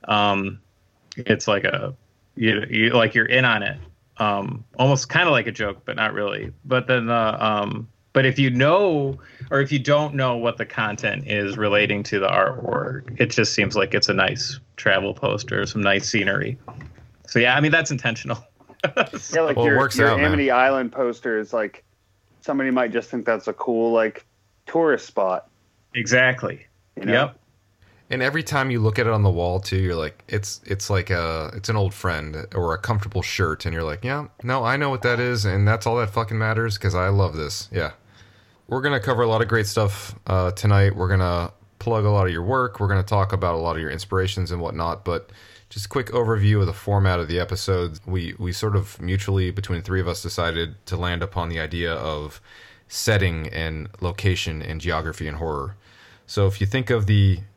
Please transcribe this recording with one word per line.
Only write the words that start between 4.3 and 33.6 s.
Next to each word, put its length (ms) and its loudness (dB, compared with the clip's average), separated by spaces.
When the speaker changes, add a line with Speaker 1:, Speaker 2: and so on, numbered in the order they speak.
Speaker 1:
almost 300 2
kinda 200 2
like 160 4
a 60 -4
joke, 340 -6
but 100 -6
not 180 0
really. 380 -6
But 220 0
then, 240 2
uh, 280 2
um, 480 -2
but 120 4
if 140 2
you 100 4
know, 680 2
or 100 2
if 100 -2
you 60 0
don't 380 2
know 220 0
what 200 -2
the 80 -4
content 640 -4
is 280 -2
relating 460 2
to 180 -2
the 80 2
artwork, 920 0
it 60 4
just 260 2
seems 220 0
like 180 0
it's 160 2
a 40 2
nice 460 0
travel 380 2
poster, 540 -2
some 160 -4
nice 260 2
scenery. 480 -2
So 100 -2
yeah, 180 4
I 60 4
mean, 100 4
that's 200 0
intentional. 520 -6
<laughs> 360 -2
So 160 -10
Speaker 2:
Yeah, 60 4
like 140 0
Speaker 3:
Well, 120 2
it 20 4
Speaker 2:
your, 80 4
Speaker 3:
works 220 2
Speaker 2:
your 80 6
Speaker 3:
out, 100 4
man. 80 2
Speaker 2:
Amity 240 2
Island 440 4
poster 440 -2
is 160 -4
like, 300 -4
somebody 300 -2
might 200 2
just 200 -4
think 120 -6
that's 240 -2
a 60 -4
cool, 380 0
like, 340 0
tourist 400 0
spot. 420 -2
Speaker 1:
Exactly. 720 0
Speaker 2:
You 100 -10
know? 80 2
Speaker 1:
Yep. 260 0
Speaker 3:
And 140 -2
every 180 0
time 300 0
you 80 0
look 180 2
at 80 2
it 80 2
on 80 4
the 80 6
wall 300 0
too, 180 -2
you're 180 0
like, 320 -6
it's, 380 -6
it's 240 -6
like 220 0
a, 420 -2
it's 160 -8
an 60 0
old 180 0
friend 640 -6
or 180 0
a 60 -4
comfortable 420 -2
shirt, 460 -2